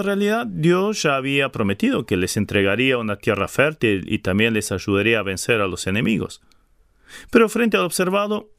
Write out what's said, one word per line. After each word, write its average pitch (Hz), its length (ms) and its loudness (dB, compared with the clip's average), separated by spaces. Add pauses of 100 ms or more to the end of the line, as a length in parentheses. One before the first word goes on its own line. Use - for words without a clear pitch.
realidad, 202 420 0
Dios 185 580 0
ya 147 120 2
había 135 380 0
prometido 120 520 0
que 104 120 -2
les 90 200 0
entregaría 104 640 2
una 107 180 -4
tierra 98 300 0
fértil 123 640 0
y 107 60 0
también 107 360 2
les 104 180 -2
ayudaría 104 480 2
a - 20 -6
vencer 98 380 -2
a 98 80 0
los 85 180 -6
enemigos. 120 560 -2 (880)
Pero 226 180 6
frente 220 280 0
al 185 80 0
observado, 202 760 -2